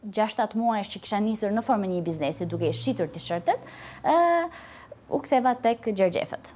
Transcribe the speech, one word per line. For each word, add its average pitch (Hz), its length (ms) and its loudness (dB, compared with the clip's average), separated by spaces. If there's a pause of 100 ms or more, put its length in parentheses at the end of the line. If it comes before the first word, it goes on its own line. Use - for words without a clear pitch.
gjashtë 214 420 0
atë 220 160 -4
muajsh 220 320 0
që 196 140 -10
kisha 208 180 0
nisur 214 320 0
në 226 80 -2
formën 208 240 2
e 180 60 -2
një 175 100 -2
biznesi 160 460 -2
duke 170 180 0
i 131 80 0
shitur 185 320 -2
t-shirtet, 175 560 -2 (1400)
u - 160 -2
ktheva 247 300 4 (100)
tek 233 240 2
gjergjefët. 190 680 0